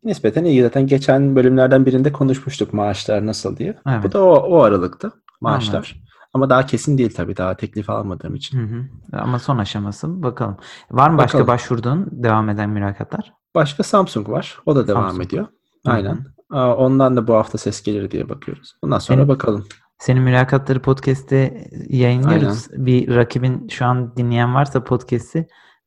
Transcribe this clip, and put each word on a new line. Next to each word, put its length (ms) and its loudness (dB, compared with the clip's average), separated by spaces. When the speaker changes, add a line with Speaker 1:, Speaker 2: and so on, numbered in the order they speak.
Speaker 1:
Nispeten 400 -2
iyi. 180 4
Zaten 240 2
geçen 500 2
bölümlerden 500 4
birinde 260 2
konuşmuştuk 600 -2
maaşlar 540 -2
nasıl 300 -6
diye. 220 -8
Speaker 2:
Evet. 160 -2
Speaker 1:
Bu 80 -2
da 120 2
o, 100 8
o 280 4
aralıkta 480 0
maaşlar. 380 -2
Speaker 2:
Anladım. 240 -12
Speaker 1:
Ama 160 0
daha 160 4
kesin 320 -2
değil 180 0
tabii. 200 -8
Daha 200 -4
teklif 340 -8
almadığım 440 -8
için. 240 -8
Speaker 2:
Hı 180 -8
hı. 60 -10
Ama 160 -4
son 200 -2
aşaması 640 -8
bakalım. 340 -6
Var 200 4
mı 80 2
başka 200 2
Speaker 1:
Bakalım. 160 6
Speaker 2:
başvurduğun, 580 -2
devam 360 0
eden 220 -2
mülakatlar? 600 -6
Speaker 1:
Başka 280 0
Samsung 460 -2
var. 380 -8
O 100 2
da 120 0
devam 140 0
Speaker 2:
Samsung. 240 -4
Speaker 1:
ediyor. 200 -6
Speaker 2:
Hı 40 0
hı. 40 2
Speaker 1:
Aynen. 240 -2
Aa, 240 2
ondan 420 4
da 120 0
bu 60 4
hafta 240 0
ses 240 -6
gelir 280 -4
diye 180 -6
bakıyoruz. 540 -14
Bundan 160 -2
sonra 200 0
Speaker 2:
Senin, 100 4
Speaker 1:
bakalım. 360 0
Speaker 2:
senin 240 2
mülakatları 600 2
podcast'te 840 0
yayınlıyoruz. 840 2
Speaker 1:
Aynen. 140 -4
Speaker 2:
Bir 300 2
rakibin 520 0
şu 180 -6
an 300 -2
dinleyen 380 0
varsa 300 0
podcast'i, 600 -4